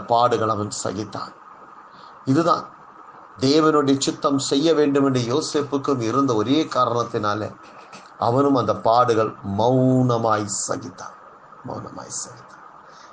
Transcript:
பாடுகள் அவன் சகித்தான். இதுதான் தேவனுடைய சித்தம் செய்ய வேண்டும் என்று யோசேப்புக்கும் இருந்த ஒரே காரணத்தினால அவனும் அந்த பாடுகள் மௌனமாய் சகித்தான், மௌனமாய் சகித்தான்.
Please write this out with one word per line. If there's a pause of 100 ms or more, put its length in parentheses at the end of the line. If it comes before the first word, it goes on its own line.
பாடுகள்
அவன்
சகித்தான். (920)
இதுதான் (720)
தேவனுடைய
சித்தம்
செய்ய
வேண்டும்
என்று
யோசேப்புக்கும்
இருந்த
ஒரே
காரணத்தினால (720)
அவனும்
அந்த
பாடுகள் (220)
மௌனமாய்
சகித்தான், (460)
மௌனமாய்
சகித்தான். (480)